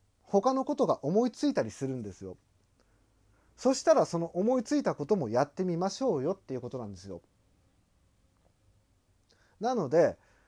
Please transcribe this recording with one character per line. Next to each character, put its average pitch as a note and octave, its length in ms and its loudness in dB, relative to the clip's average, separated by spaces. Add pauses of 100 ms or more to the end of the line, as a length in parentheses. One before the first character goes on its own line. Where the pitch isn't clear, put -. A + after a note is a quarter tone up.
(220)
他 G3+ 320 2
の C4+ 100 0
こ C#4+ 120 -4
と G#3+ 100 0
が - 180 0
思 G3 220 2
い A#3+ 60 -4
つ - 160 -4
い C4+ 60 -2
た D3 80 0
り A2+ 100 -4
す - 120 -10
る C3 120 -4
ん B2 60 -8
で G2+ 100 -10
す - 100 -18
よ。 F#2 140 -12 (1200)
そ C4 180 2
し - 80 -8
た D#4+ 120 6
ら G3+ 120 4
そ E3+ 140 -2
の E3+ 140 -2
思 G#3+ 260 2
い - 20 -2
つ D4 140 -2
い C#4 80 0
た E3+ 100 0
こ D3 100 -6
と G#3 120 2
も C#3+ 120 -2
や A#2 140 2
っ C#3+ 80 -2
て - 140 -4
み F3+ 120 -2
ま F3+ 140 -2
し - 120 -10
ょ A3 160 2
う B2+ 40 -2
よ D#3 100 0
っ - 80 -8
て - 140 -10
い B2+ 40 -4
う - 20 -12
こ A#2+ 100 -12
と C3+ 80 -8
な A#2+ 60 -8
ん G2+ 80 -12
で F#2 60 -14
す F#2 100 -20
よ。 F2 120 -12 (2500)
な A#3+ 160 -2
の F#3 140 -2
で、 C#3 280 4 (320)